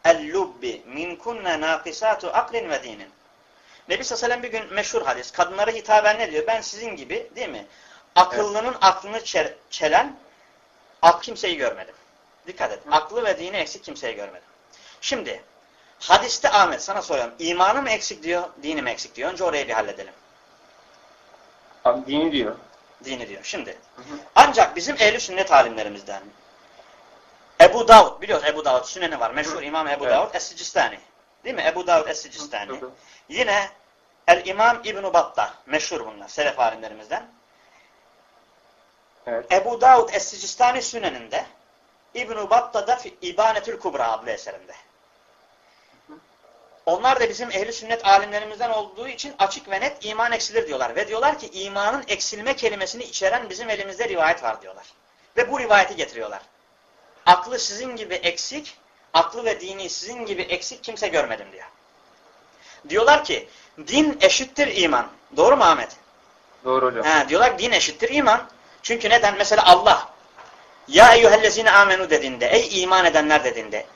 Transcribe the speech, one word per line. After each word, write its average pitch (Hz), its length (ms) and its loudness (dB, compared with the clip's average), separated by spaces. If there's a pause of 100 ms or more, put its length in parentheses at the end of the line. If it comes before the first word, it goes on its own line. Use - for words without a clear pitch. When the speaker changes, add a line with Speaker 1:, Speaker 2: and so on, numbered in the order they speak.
Speaker 1:
el-lubbi 156 800 -2
min 160 300 -12
kunne 185 460 -6
naqisatu 170 720 -4
aklin 226 360 -4
ve 131 140 -6
dinin." 104 260 -18 (800)
Nebi 208 140 -4
sallallahu 240 220 -6
aleyhi 240 180 -4
ve 247 40 -10
sellem 220 160 -8
bir - 40 -18
gün 185 80 -12
meşhur 220 260 -4
hadis, 123 300 -6
kadınlara 190 400 -2
hitaben 214 480 2
ne 208 120 -4
diyor? 151 160 -4
"Ben 226 140 -2
sizin 214 340 -12
gibi," 160 400 -12
değil 220 140 -10
mi? 107 160 -14 (500)
"Akıllının 208 560 0
Speaker 2:
Evet. 247 100 -8
Speaker 1:
aklını 196 420 0
çel-, 156 300 -4 (160)
çelen 180 460 0 (840)
ak-, 170 200 6
kimseyi 196 360 -6
görmedim." 101 380 -6 (520)
Dikkat - 240 -6
et. - 140 -12
Speaker 2:
Hı. - 60 -12
Speaker 1:
Aklı 214 340 0
ve 175 140 -2
dini 190 180 -8
eksik 170 260 -8
kimseyi 123 320 -10
görmedim. 101 320 -16 (540)
Şimdi 151 420 -8 (560)
hadiste - 500 0
Ahmet 185 340 2
sana 196 180 -6
soruyorum. 127 380 -4
İmanı 180 420 0
mı 262 80 -6
eksik 214 340 -6
diyor, 175 200 -4 (200)
dini 151 180 -6
mi 123 80 -6
eksik - 260 -10
diyor? 139 160 -8
Önce 185 120 -8
orayı 151 240 -2
bir 117 60 -6
halledelim. 101 400 -6 (1700)
Speaker 2:
Abi 131 200 0
dini 151 260 -2
diyor. 117 240 -4 (480)
Speaker 1:
Dini 123 260 -12
diyor. 98 140 -18
Şimdi 123 340 -12 (180)
Speaker 2:
Hı 131 60 -20
hı. 294 160 -16 (180)
Speaker 1:
ancak 254 400 6
bizim 254 240 -6
ehli 226 200 2
sünnet 185 320 -4
alimlerimizden 104 720 0 (1400)
Ebu 226 260 6
Davud, 220 340 10
biliyoruz 170 260 -2
Ebu 151 180 -2
Davud, 127 180 2
Süneni 160 360 -6
var. 113 120 -4
Meşhur 156 300 -6
Speaker 2:
Hı. - 20 -10
Speaker 1:
İmam 151 240 -4
Ebu 143 180 -4
Speaker 2:
Evet. 123 100 2
Speaker 1:
Davud 208 180 0
Es-Sicistani. 131 640 -4 (440)
Değil 247 120 -8
mi? 170 120 -6
Ebu 175 200 -4
Davud 160 200 4
Es-Sicistani. 139 640 -12 (100)
Speaker 2:
Hı 127 40 -14
hı. 127 40 -14 (400)
Speaker 1:
Yine 202 400 -2 (580)
El 175 180 4
İmam 220 380 0
İbn-i 196 300 -8
Battah. 135 400 0 (120)
Meşhur 143 400 -6
bunlar. 104 220 -18
Selef 147 320 -4
alimlerimizden. 110 680 -6 (2000)
Speaker 2:
Evet. - 240 -6
Speaker 1:
Ebu 233 300 0
Davud 247 280 8
Es-Sicistani 247 720 -2
Süneninde, 151 640 -8 (680)
İbn-i 214 360 -8
Battah'da 226 440 0
fi-, - 280 -8
İbanetül 208 580 -2
Kubra 123 320 -4
adlı 113 200 -6
eserinde. 95 420 -14 (1300)
Speaker 2:
Hı. 302 60 -20 (720)
Speaker 1:
Onlar 240 340 2
da 226 100 0
bizim 220 220 -10
ehli 208 220 -6
sünnet 226 320 -6
alimlerimizden 208 640 0
olduğu 214 380 -6
için 269 320 -12
açık 196 300 -2
ve 196 120 -4
net 277 240 -6
iman 220 260 -4
eksilir 226 360 -4
diyorlar. 127 280 -6
Ve 202 120 -4
diyorlar 262 320 -2
ki - 120 -16
imanın 202 560 -6
eksilme 214 480 -6
kelimesini 214 480 -6
içeren 208 460 -4
bizim 220 200 -10
elimizde 196 400 -6
rivayet 170 340 -2
var 110 180 -6
diyorlar. 95 240 -20 (520)
Ve 247 140 0
bu 269 80 -4
rivayeti 208 360 2
getiriyorlar. 110 460 -10 (840)
"Aklı 226 340 4
sizin 240 360 -8
gibi 196 180 -10
eksik, 185 640 -6 (360)
aklı 190 320 0
ve 208 160 -4
dini 190 280 -10
sizin 233 360 -12
gibi 190 160 -6
eksik 180 420 -8
kimse 214 240 -6
görmedim." 117 440 -4
diyor. 95 160 -20 (1200)
Diyorlar 247 340 4
ki - 260 -6 (380)
din 294 340 2
eşittir 226 560 2
iman. 147 300 0 (300)
Doğru 240 200 6
mu 240 60 4
Ahmet? 147 260 4 (760)
Speaker 2:
Doğru 127 200 2
hocam. 123 200 -2
Speaker 1:
He, 147 240 2
diyorlar 220 300 4
din 233 120 -2
eşittir 226 380 -2
iman. 262 320 4 (420)
Çünkü 226 260 -2
neden? 214 280 4
Mesela 208 280 2
Allah, 180 440 6 (800)
"Ya 233 260 12
eyyühellezine 220 580 6
amenu" 190 380 6
dediğinde, 131 380 0
"Ey 196 360 2
iman 185 220 4
edenler" 151 380 4
dediğinde, 110 420 -6 (100)